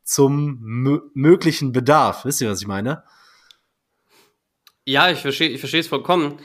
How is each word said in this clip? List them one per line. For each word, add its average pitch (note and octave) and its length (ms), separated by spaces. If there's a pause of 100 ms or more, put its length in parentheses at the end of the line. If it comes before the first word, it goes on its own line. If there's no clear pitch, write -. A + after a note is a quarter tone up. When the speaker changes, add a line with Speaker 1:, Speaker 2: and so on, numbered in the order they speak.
Speaker 1:
zum C#3+ 580
mö-, B2+ 420 (100)
möglichen D3 600
Bedarf? B2 520
Wisst C3+ 160
ihr, A2+ 100
was F#2+ 100
ich G2+ 60
meine? G#2+ 360 (1800)
Speaker 2:
Ja, C#3 240
ich D3 100
versteh-, C#3+ 280
ich C3 120
versteh's D#3+ 280
vollkommen. D3 560